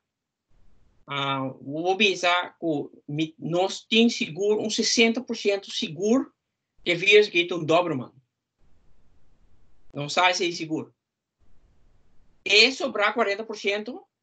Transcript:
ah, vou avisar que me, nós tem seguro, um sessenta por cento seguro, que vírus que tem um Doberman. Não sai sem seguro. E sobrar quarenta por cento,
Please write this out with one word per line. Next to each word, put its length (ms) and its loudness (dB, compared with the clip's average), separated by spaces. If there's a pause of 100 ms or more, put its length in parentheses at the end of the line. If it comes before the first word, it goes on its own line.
(1080)
ah, 540 -4
vou 320 -4
avisar 680 0
que 320 -4 (160)
me, 320 -4
nós 460 -2
tem 260 4
seguro, 500 -2
um 80 -4
sessenta 520 2
por 160 -8
cento 340 -2
seguro, 600 -2 (520)
que 120 -2
vírus 320 6
que 160 2
tem 120 -4
um 80 -4
Doberman. 460 0 (1800)
Não 160 -10
sai 260 2
sem 180 -2
seguro. 420 -8 (1500)
E 280 4
sobrar 420 -2
quarenta 300 -2
por 120 -12
cento, 460 -6 (200)